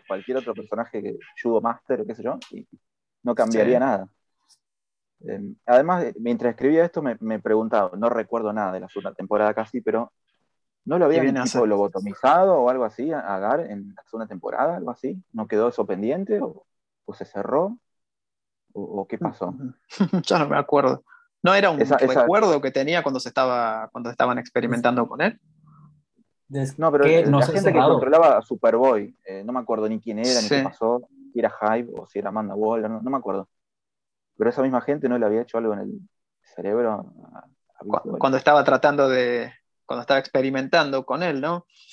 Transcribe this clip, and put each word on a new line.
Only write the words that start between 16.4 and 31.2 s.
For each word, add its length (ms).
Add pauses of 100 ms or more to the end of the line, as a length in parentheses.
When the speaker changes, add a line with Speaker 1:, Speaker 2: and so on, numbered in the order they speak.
Speaker 1:
o, 240 (400)
o 80
se 120
cerró? 520 (960)
¿O, 80 (200)
o 60
qué 100
pasó? 380 (320)
Speaker 2:
<laughs> 400
Ya 120
no 100
me 80
acuerdo. 460 (380)
¿No 140
era 140
un 120
Speaker 1:
Esa, 140
esa 260
Speaker 2:
recuerdo 400
que 100
tenía 300
cuando 180
se 100
estaba, 640
cuando 180
estaban 280
experimentando 680
con 140
él? 180 (1120)
Speaker 3:
Es 260
Speaker 1:
No, 140
pero 140
Speaker 3:
que 180
Speaker 1:
la, 80
Speaker 3:
no 80
Speaker 1:
la 60
Speaker 3:
se 60
ha 40
Speaker 1:
gente 140
que 80
Speaker 3:
cerrado. 160
Speaker 1:
controlaba 440
a 40
Superboy, 720 (100)
eh, 180
no 100
me 60
acuerdo 300
ni 100
quién 200
era, 220
ni 80
qué 100
Speaker 2:
Sí. 40
Speaker 1:
pasó, 440 (260)